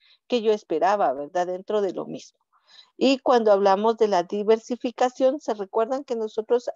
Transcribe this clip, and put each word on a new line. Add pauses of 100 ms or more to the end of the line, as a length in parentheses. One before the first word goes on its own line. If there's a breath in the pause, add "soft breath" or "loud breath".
(280 soft breath)
que
yo
esperaba,
¿verdad?
Dentro
de
lo
mismo. (600 soft breath)
Y
cuando
hablamos
de
la
diversificación,
¿se
recuerdan
que
nosotros,